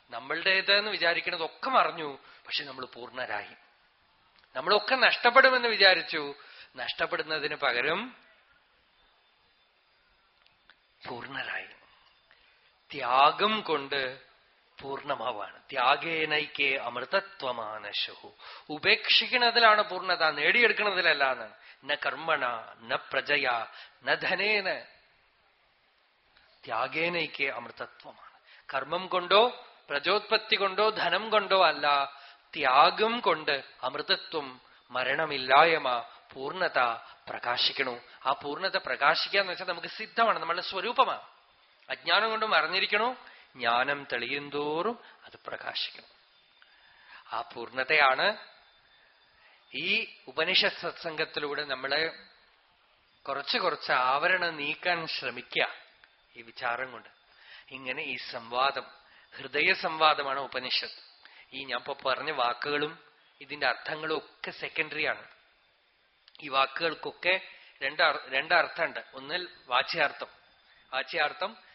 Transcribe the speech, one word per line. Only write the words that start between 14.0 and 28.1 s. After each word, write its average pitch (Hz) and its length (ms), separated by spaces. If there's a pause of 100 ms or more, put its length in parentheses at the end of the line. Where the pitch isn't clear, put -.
പൂർണ്ണമാവാണ്. 127 920
ത്യാഗേനൈകേ 147 1040
അമൃതത്വമാനശുഹു. 120 1600 (340)
ഉപേക്ഷിക്കണതിലാണ് 220 1120
പൂർണ്ണത, 180 480
നേടിയെടുക്കണതിലല്ല 180 1000
എന്നാണ്. 113 220 (300)
ന 143 100
കർമ്മണ 135 840
ന 117 140
പ്രജയാ 131 720 (360)
ന 135 120
ധനേന. 185 680 (1800)
ത്യാഗേനൈകേ 143 840
അമൃതത്വമാണ്. 120 840 (440)